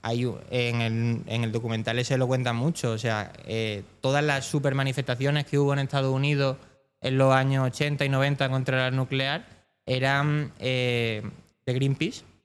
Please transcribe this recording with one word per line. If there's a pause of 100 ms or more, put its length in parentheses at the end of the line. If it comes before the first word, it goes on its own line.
hay
u-, (120)
en
el,
en
el
documental
ese
lo
cuentan
mucho.
O
sea, (140)
eh, (180)
todas
las
supermanifestaciones
que
hubo
en
Estados
Unidos (440)
en
los
años
ochenta
y
noventa
contra
la
nuclear (400)
eran,
eh, (440)
de
Greenpeace (200)